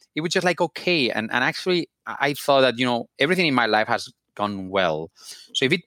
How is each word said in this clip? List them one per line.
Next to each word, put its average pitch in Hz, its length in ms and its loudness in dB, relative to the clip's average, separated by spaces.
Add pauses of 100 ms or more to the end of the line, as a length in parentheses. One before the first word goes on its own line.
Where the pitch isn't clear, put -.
(140)
it 151 80 -4
was 170 100 -4
just, 180 140 0
like, 180 160 0
okay. 160 480 0
And, 107 200 -4
and 123 140 0
actually, 170 460 -2 (160)
I, 113 140 -10
I 143 140 0
thought 139 280 2
that, 120 160 2
you 127 80 0
know, 120 320 -2
everything 175 280 2
in 139 80 2
my 120 120 4
life 107 220 2
has 117 220 -2 (240)
gone 98 360 -4
well. 82 400 0 (420)
So - 140 0
if 127 60 2
it 170 140 0